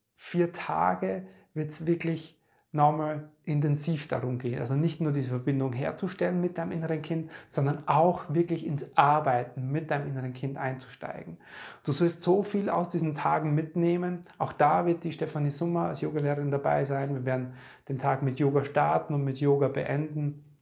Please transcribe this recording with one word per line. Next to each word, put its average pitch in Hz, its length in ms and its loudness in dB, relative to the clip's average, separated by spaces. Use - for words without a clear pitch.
vier 170 380 0
Tage 185 720 0
wird's 156 320 -6
wirklich 165 520 -2
nochmal 151 540 2
intensiv 147 640 0
darum 127 300 -2
gehen. 127 240 -4
Also 120 140 -2
nicht 165 260 0
nur 156 100 0
diese 139 160 -2
Verbindung 131 460 -2
herzustellen 175 680 -2
mit 175 180 -2
deinem 175 140 -4
inneren 160 300 -2
Kind, 160 280 -4
sondern 147 360 0
auch 160 480 4
wirklich 170 320 0
ins 147 200 -4
Arbeiten 139 760 2
mit 156 180 -2
deinem 143 160 0
inneren 131 240 -4
Kind 139 240 -6
einzusteigen. - 800 -8
Du 147 80 -2
sollst 170 300 2
so 190 220 4
viel 196 260 -2
aus 175 180 0
diesen 165 260 0
Tagen 151 420 2
mitnehmen. 175 640 0
Auch - 160 -2
da 170 320 4
wird 170 180 2
die 165 80 -4
Stefanie 147 380 -2
Summer 170 380 0
als 151 120 -6
Yogalehrerin 147 500 0
dabei 143 360 2
sein. 139 280 -2
Wir 127 120 -4
werden 127 300 -2
den 139 80 -2
Tag 135 240 0
mit 135 180 0
Yoga 139 240 4
starten 151 520 2
und 139 100 0
mit 135 160 -4
Yoga 139 260 4
beenden. 147 800 -2